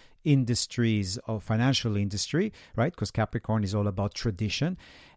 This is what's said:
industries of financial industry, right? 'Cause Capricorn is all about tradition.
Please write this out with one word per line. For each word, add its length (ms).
industries 920
of 160
financial 540
industry, 560
right? 180
'Cause 160
Capricorn 540
is 100
all 120
about 280
tradition. 640